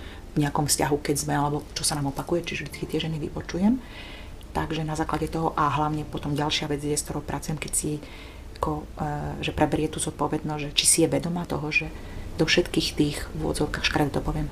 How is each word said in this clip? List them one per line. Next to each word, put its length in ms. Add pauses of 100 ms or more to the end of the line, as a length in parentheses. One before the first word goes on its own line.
(340)
v 100
nejakom 220
vzťahu, 320
keď 180
sme, 220
alebo 240 (160)
čo 80
sa 100
nám 140
opakuje, 320
čiže 260
vždy 220
tie 160
ženy 160
vypočujem. 560 (760)
Takže 320
na 140
základe 320
toho 260
a 160
hlavne 320
potom 320
ďalšia 320
vec 160
je, 80
s 140
ktorou 160
pracujem, 400
keď 100
si 300 (580)
ako, 220
e, 240 (400)
že 80
preberie 340
tú 140
zodpovednosť, 640
že 60
či 160
si 160
je 40
vedomá 360
toho, 240
že 180 (540)
do 80
všetkých 480
tých, 200 (200)
v 80
úvodzovkách 400
škaredo 320
to 80
poviem, 260